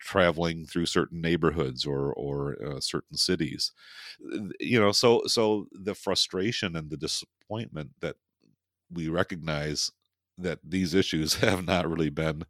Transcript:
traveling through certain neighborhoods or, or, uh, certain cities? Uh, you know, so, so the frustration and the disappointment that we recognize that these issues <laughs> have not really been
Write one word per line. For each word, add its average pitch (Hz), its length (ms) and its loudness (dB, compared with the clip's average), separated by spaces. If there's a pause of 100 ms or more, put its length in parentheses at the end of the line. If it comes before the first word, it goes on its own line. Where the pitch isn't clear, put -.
traveling 85 640 2
through 85 220 -2
certain 85 340 0
neighborhoods 80 680 2
or, 69 280 -2
or, 71 500 -4
uh, 139 160 -8
certain - 360 -4
cities? 82 560 0 (600)
Uh, 95 140 -4 (100)
you 117 220 2
know, 104 100 6
so, 117 360 6
so 107 440 2
the 95 240 -8
frustration 95 800 -2
and 78 160 -6
the 76 60 -6
disappointment 78 960 -8 (100)
that - 160 -6 (760)
we 85 180 -4
recognize 78 840 -2 (460)
that 87 260 -4
these 85 300 0
issues 80 400 2
<laughs> - 60 -4
have 101 240 2
not 87 240 2
really 80 220 0
been 80 400 -2